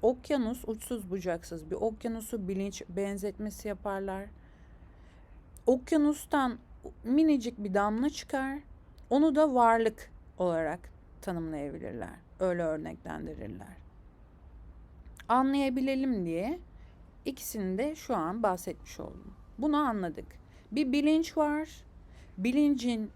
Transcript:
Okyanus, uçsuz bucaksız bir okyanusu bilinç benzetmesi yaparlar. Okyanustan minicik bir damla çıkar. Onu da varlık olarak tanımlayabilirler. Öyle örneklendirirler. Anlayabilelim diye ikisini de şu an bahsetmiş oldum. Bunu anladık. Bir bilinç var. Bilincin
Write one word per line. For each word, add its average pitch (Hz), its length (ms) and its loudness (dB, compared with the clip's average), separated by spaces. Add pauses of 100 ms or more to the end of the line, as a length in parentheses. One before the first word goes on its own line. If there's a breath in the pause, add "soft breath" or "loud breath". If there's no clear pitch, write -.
Okyanus, 254 680 2
uçsuz 220 440 -6
bucaksız 170 600 -4
bir 185 40 -4
okyanusu 226 720 -4
bilinç 196 420 -4
benzetmesi 196 800 -4
yaparlar. 196 580 -4 (1400 soft breath)
Okyanustan 285 920 2 (440)
minicik 247 600 2
bir 190 100 -2
damla 214 360 2
çıkar. 277 500 -4 (500)
Onu 285 260 6
da 302 180 6
varlık 226 580 4 (260)
olarak 165 420 0 (420)
tanımlayabilirler. 156 920 -6 (240)
Öyle 175 240 2
örneklendirirler. 160 1120 -6 (1500)
Anlayabilelim 262 960 2
diye 196 340 -2 (680 soft breath)
ikisini 202 520 -4
de 294 180 -2
şu 254 200 -4
an 185 280 -2
bahsetmiş - 560 -2
oldum. - 340 -12 (240)
Bunu 285 200 2
anladık. 208 480 0 (460 soft breath)
Bir 262 200 2
bilinç 311 460 4
var. 302 320 2 (680 soft breath)
Bilincin 240 800 2